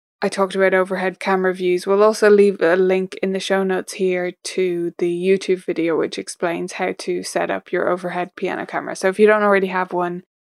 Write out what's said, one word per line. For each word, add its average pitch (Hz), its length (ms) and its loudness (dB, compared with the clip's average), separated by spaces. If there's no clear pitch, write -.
I 196 80 0
talked 190 240 -2
about 190 180 4
overhead 185 480 -2
camera 190 320 0
views. 180 340 -2
We'll 196 160 4
also 214 280 4
leave 202 320 6
a 170 140 4
link 190 460 2
in 190 100 -2
the 190 80 -2
show 196 220 0
notes 185 320 -4
here 180 380 -2
to 175 640 -4
the 175 160 -2
YouTube 190 400 0
video, 165 360 -2
which 156 200 -4
explains 180 560 -6
how 190 260 -4
to 180 220 -6
set 175 280 -4
up 190 200 -8
your 180 180 -2
overhead 180 480 -6
piano 190 280 -6
camera. - 320 -8
So 190 120 -2
if 190 100 -2
you 208 80 6
don't 214 160 4
already 196 240 4
have 185 260 -4
one, 175 320 -4